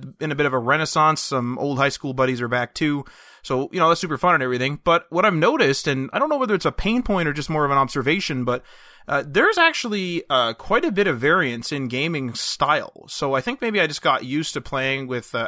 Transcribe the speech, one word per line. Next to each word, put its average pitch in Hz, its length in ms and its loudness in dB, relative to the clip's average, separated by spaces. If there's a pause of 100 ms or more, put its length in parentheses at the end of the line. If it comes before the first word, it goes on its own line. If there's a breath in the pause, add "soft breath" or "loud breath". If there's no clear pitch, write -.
(180)
in 156 140 -4
a - 20 -4
bit 147 120 2
of 131 60 0
a 131 60 2
renaissance, 151 640 2
some 123 400 -2
old 135 180 -2
high 139 120 2
school 143 220 -6
buddies 131 280 0
are 120 80 -4
back 120 260 -2
too. 147 300 -2 (380 loud breath)
So, 135 280 -2
you - 80 -6
know, 165 100 4
that's 165 120 2
super 156 180 -4
fun 180 160 4
and 143 80 2
everything. 127 400 -2
But 170 280 2
what 175 140 2
I've 208 80 4
noticed, 170 540 2
and 135 260 -2
I - 60 -2
don't 285 100 0
know 294 100 0
whether 226 160 0
it's 175 100 0
a 202 80 0
pain 240 320 0
point 180 240 0
or 143 40 0
just 143 160 -6
more 156 160 2
of 139 60 2
an 139 80 2
observation, 135 640 0
but, 123 200 -2 (440 loud breath)
uh, 139 160 0
there's 233 320 2
actually, 208 720 0
uh, 120 260 2
quite 254 300 0
a 320 60 -2
bit 196 160 0
of 135 140 0
variance 135 500 0
in 139 160 -4
gaming 131 480 -4
style. - 720 -2
So 139 280 -2
I 131 60 2
think 240 220 -6
maybe 214 180 0
I 165 60 2
just 151 160 -8
got 139 220 2
used 147 300 -4
to 147 60 -6
playing 135 460 -4
with, 123 260 -8
uh, 117 160 -2